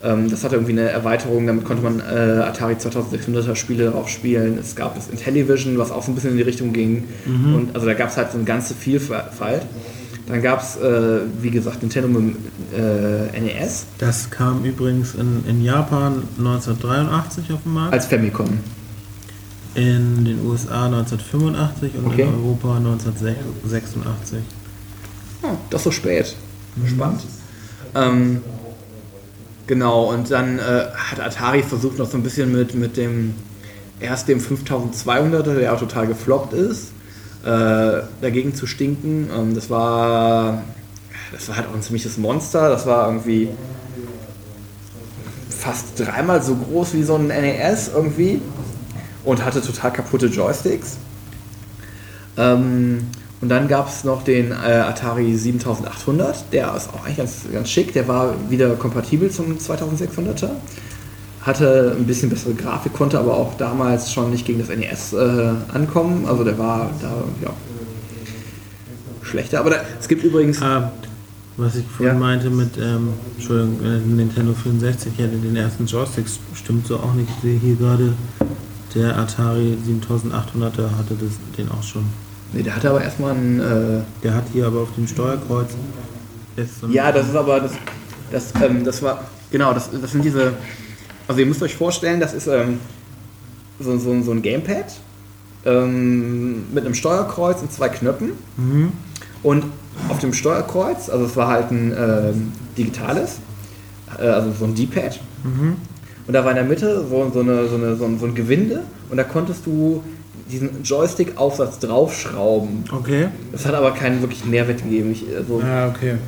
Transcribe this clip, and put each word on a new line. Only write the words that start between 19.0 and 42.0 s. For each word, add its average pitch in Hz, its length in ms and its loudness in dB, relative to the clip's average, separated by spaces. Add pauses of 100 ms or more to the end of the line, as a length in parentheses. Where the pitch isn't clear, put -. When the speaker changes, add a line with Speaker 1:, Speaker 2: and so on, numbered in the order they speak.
Speaker 2:
In 123 500 4
den 113 220 0
U 117 80 2
S 117 140 -2
A 120 200 0
neunzehnhundertfünfundachtzig 131 1080 0
und 123 100 0
Speaker 1:
Okay. 120 160 4
Speaker 2:
in 139 60 4
Europa 120 500 2
neunzehnhundertsechsundachtzig. 113 1600 -2 (1040)
Speaker 1:
Ah, 254 140 -4 (120)
doch 160 120 -2
so 165 100 2
spät. - 460 0 (400)
Speaker 2:
Mhm. 123 100 0
Speaker 1:
Spannend. 131 360 0 (720)
Ähm, 123 460 4 (1200)
genau, 117 460 4
und 123 180 -2
dann, 127 300 2
äh, 120 240 2 (100)
hat - 240 -6
Atari 131 460 2
versucht, 131 340 -2
noch 123 100 0
so - 80 -4
ein 123 60 2
bisschen 127 300 2
mit, 123 240 2
mit 120 200 0
dem, 117 380 0 (640)
erst 123 300 -4
dem 135 100 8
fünftausendzweihunderter, 139 1160 2
der 120 200 4
auch 117 60 0
total 113 260 0
gefloppt 113 460 2
ist, 190 400 0 (500)
äh, 110 600 4 (180)
dagegen 127 340 0
zu - 120 -6
stinken. 147 680 -2
Ähm, 113 200 0
das 113 160 -4
war, 113 920 2 (680)
das - 160 -12
war 107 80 -6
halt - 120 -4
auch - 60 -10
ein 110 60 -4
ziemliches 113 380 -6